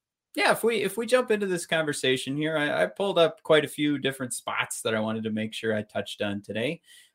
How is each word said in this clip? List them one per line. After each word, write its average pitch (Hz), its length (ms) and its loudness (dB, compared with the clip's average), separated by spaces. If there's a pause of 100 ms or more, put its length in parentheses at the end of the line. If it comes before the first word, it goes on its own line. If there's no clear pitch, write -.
(360)
yeah, 349 160 4
if - 120 -2
we, 233 120 2
if 190 200 -2
we 233 100 -2
jump 247 240 2
into 208 160 0
this 180 200 -2
conversation 139 720 0
here, 156 200 0
I, 147 280 0
I - 20 4
pulled 190 320 -2
up 160 240 4
quite 151 220 6
a 151 40 -4
few 147 300 0
different 131 360 -4
spots - 480 -4
that 113 120 0
I 110 60 0
wanted 110 240 -2
to 110 60 -4
make 107 240 -4
sure 110 200 -2
I 107 80 -2
touched - 400 -6
on 101 200 -2
today. 120 380 -4 (340)